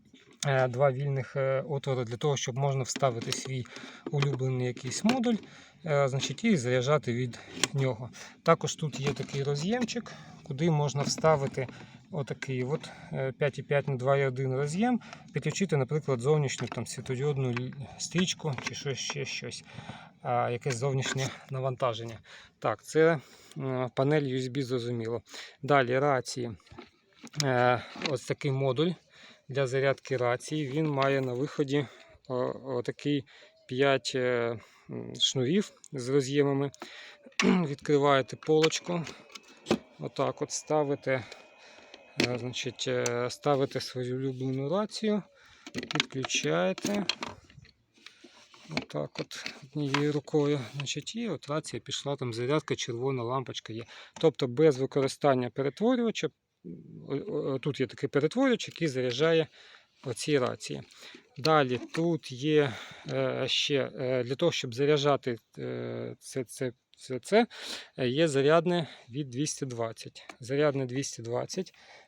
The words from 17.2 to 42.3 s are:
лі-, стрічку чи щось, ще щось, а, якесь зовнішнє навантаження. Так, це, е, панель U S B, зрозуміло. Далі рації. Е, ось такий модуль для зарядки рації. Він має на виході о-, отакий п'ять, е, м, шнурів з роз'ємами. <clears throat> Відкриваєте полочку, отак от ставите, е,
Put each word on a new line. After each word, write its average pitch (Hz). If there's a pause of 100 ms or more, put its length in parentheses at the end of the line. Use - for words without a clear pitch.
лі-, 127 (240)
стрічку 160
чи -
щось, 135
ще 139
щось, - (580)
а, 120
якесь 120
зовнішнє 135 (220)
навантаження. 120 (420)
Так, 113
це, 160 (380)
е, 127
панель 143
U 131
S 131
B, 131
зрозуміло. 117 (400)
Далі 131
рації. 127 (920)
Е, 123 (260)
ось 131
такий 143
модуль 135 (580)
для 135
зарядки 135
рації. 123
Він 151
має 139
на 127
виході 139 (400)
о-, 127
отакий 135 (420)
п'ять, 135
е, 120 (300)
м, 120
шнурів 139 (200)
з 127
роз'ємами. 139 (720)
<clears throat> -
Відкриваєте 143
полочку, 156 (920)
отак 135
от 143
ставите, 139 (1040)
е, 123